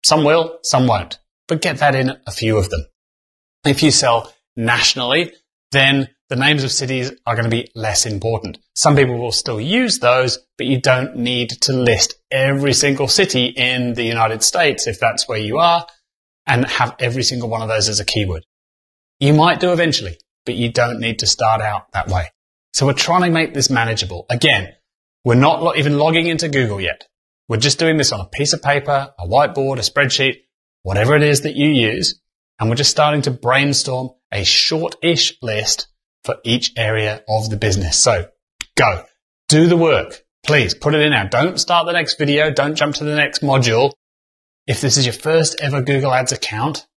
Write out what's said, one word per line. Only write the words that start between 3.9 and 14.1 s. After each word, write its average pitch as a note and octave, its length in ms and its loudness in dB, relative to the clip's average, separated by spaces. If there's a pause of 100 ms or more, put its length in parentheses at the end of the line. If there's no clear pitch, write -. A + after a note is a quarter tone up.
sell A#2+ 420 0 (240)
nationally, B2 760 0 (400)
then C3+ 380 2 (180)
the C3 80 -4
names C#3 260 0
of C3 80 -4
cities C3 400 -4 (140)
are A#2+ 100 -2
gonna A2+ 140 0
be A#2 260 -4
less A2 300 -2
important. G#2+ 540 -4 (160)
Some D3 200 4
people C3 220 2
will A#2 160 -6
still A#2 260 -4
use G#3 400 -2
those, B2+ 400 2 (200)
but A#2 80 -4
you C3 120 0
don't B2+ 380 0
need A#2+ 320 -4 (140)
to C#3 100 0
list A#2+ 440 2 (140)
every C#3 440 0
single C#3 340 0
city B2+ 380 2
in B2 480 -2
the A#2+ 100 -4
United A2+ 380 0